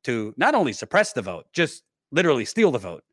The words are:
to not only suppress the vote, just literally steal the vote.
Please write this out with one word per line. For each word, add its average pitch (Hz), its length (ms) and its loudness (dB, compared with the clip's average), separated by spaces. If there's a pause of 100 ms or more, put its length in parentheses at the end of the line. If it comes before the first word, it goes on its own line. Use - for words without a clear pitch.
to 110 340 -4
not 226 160 2
only 165 200 0
suppress - 400 0
the 113 100 -4
vote, 90 280 -10
just - 320 -2 (280)
literally 143 340 2
steal 214 260 2
the 123 60 -2
vote. 90 360 -12